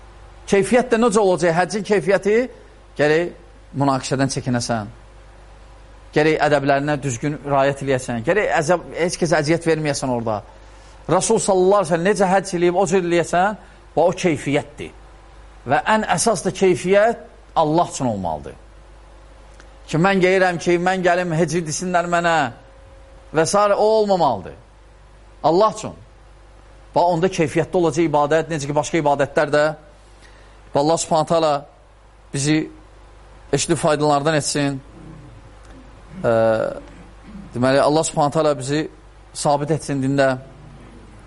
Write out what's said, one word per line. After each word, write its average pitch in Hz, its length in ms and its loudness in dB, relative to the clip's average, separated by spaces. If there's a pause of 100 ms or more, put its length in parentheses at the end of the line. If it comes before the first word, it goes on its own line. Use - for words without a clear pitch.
(520)
Keyfiyyət 233 420 2
də 220 80 2
necə 226 200 2
olacaq? 175 340 2
Həccin 180 320 -2
keyfiyyəti 196 500 2 (600)
gərək 156 340 2 (460)
münaqişədən 135 580 0
çəkinəsən. 120 540 -4 (1300)
Gərək 156 280 2
ədəblərinə 143 580 2
düzgün 139 440 -6
riayət 139 400 0
eləyəsən. 127 420 -2
Gərək 190 300 0
əzəb, 165 300 0 (100)
heç 165 240 -2
kəsə 165 180 2
əziyyət 160 300 -2
verməyəsən 147 420 -2
orada. 113 300 -4 (680)
Rasul 185 300 2
sallallahu 190 460 2
əleyhi - 20 -8
və 160 40 -4
səlləm 175 180 0
necə 185 220 2
həcc 190 260 0
eləyib, 175 240 2
o 185 60 2
cür 180 180 0
eləyəsən, 170 560 0 (340)
və 147 80 4
o 180 80 4 (120)
keyfiyyətdir. 139 680 -2 (800)
Və 147 80 2 (140)
ən 214 100 0 (120)
əsas 208 300 0
da 185 100 -2
keyfiyyət 196 680 2 (380)
Allah 160 320 2
üçün 131 180 -4
olmalıdır. 78 460 -8 (1300)
Ki, 156 120 -2
mən 190 240 2
geyirəm 185 380 2
ki, 175 220 2
mən 185 220 0
gəlim, 175 300 0
həcc 165 320 0
desinlər 175 440 -4
mənə 170 240 2 (1000)
və 160 100 2
s. 196 100 -2
o 202 320 2 (140)
olmamalıdır. 131 540 0 (880)
Allah 180 340 4
üçün. 92 180 -12 (1000)
Və 143 120 2
onda 180 240 0
keyfiyyətdə 165 460 -2
olacaq 165 300 0
ibadət, 147 440 0
necə 139 160 -6
ki, 147 80 -4
başqa 151 240 -2
ibadətlər 143 520 0
də. 147 120 2 (1080)
Və 143 60 0
Allah 156 180 2
Subhanahu 156 300 0
taala 160 260 2 (800)
bizi 151 360 0 (840)
eşidib 151 260 0
faydalardan 151 600 2
etsin. 143 400 -2 (1400)
Ə, 120 80 2 (1200)
deməli, 131 240 2
Allah 147 240 2
Subhanahu 147 280 -2
taala 156 280 2
bizi 143 260 -4 (480)
sabit 147 420 0
etsin 139 280 -4
dində. 135 260 2 (960)